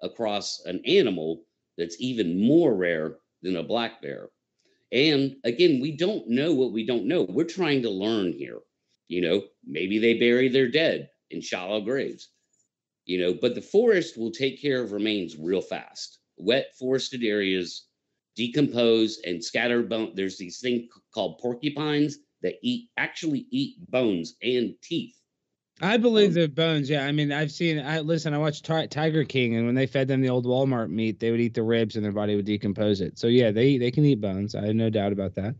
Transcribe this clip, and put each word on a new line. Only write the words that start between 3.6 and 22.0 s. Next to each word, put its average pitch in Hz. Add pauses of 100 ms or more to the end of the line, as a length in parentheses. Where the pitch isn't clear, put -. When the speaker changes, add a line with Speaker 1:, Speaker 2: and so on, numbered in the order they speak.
Speaker 1:
black 113
bear. 60 (640)
And 139
again, 131
we 147
don't 175
know 143
what 127
we 110
don't 117
know. 147
We're 120
trying 151
to 113
learn 98
here. 58 (480)
You 87
know, 90 (240)
maybe 92
they 117
bury 123
their 127
dead 120 (200)
in 82
shallow 101
graves, 117 (720)
you 90
know, 90
but 120
the 98
forest 202
will 113
take 135
care 131
of 101
remains 101
real 87
fast. - (180)
Wet 120
forested 127
areas 95 (480)
decompose 117
and 85
scatter 120
bone. 110
There's 95
these 87
things 123
c-, - (140)
called 95
porcupines 147 (240)